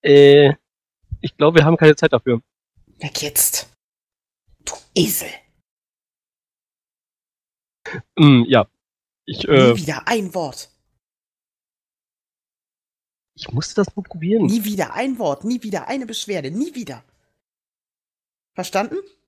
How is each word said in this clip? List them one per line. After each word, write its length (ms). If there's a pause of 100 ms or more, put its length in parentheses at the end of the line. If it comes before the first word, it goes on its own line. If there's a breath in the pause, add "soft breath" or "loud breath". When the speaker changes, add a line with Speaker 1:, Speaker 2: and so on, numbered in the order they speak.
Speaker 1:
Äh, 520 (680)
ich 140
glaub, 180
wir 100
haben 140
keine 180
Zeit 160
dafür. 300 (560)
Speaker 2:
Weg 240
jetzt. 500 (920)
Du 80 (200)
Esel. 340 (3000 loud breath)
Speaker 1:
Mm, 280
ja. 220 (560)
Ich, 240
äh, 240
Speaker 2:
Nie 80
wieder 260
ein 280
Wort. 360 (2750)
Speaker 1:
Ich 180
musste 240
das 200
nur 80
probieren. 420
Speaker 2:
Nie 180
wieder 280
ein 260
Wort, 260
nie 180
wieder 260
eine 160
Beschwerde, 460
nie 240
wieder. 280 (1500)
Verstanden? 420 (320)